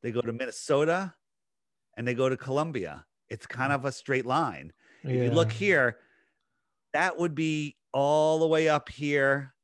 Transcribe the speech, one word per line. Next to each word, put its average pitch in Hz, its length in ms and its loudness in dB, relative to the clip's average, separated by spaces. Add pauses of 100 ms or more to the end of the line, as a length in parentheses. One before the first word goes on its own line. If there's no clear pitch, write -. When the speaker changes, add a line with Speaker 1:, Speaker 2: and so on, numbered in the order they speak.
Speaker 1:
they 123 100 -6
go 120 80 -2
to 117 120 -4
Minnesota, 151 800 -2 (800)
and 117 100 -4
they 123 80 0
go 131 140 2
to 131 80 0
Colombia. 131 720 -4 (220)
It's - 180 -12
kind 131 260 -2
of 135 120 -2
a 139 80 -2
straight 131 340 -2
line. 117 460 -2 (300)
If 139 100 -6
you 123 180 2
look 117 180 4
Speaker 2:
Yeah. 110 180 -4
Speaker 1:
here, 139 320 4 (920)
that 170 260 0
would 170 160 0
be 151 420 -2 (160)
all 151 460 2
the 160 80 2
way 160 220 4
up 151 200 2
here 139 760 0